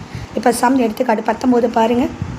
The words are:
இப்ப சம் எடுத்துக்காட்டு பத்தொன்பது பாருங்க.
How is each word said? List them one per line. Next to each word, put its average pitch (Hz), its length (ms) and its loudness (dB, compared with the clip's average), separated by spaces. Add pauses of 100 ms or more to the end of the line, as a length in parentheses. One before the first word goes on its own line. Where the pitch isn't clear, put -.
(360)
இப்ப 226 160 2
சம் 247 260 2
எடுத்துக்காட்டு 220 460 0
பத்தொன்பது 240 460 2
பாருங்க. 240 360 2 (340)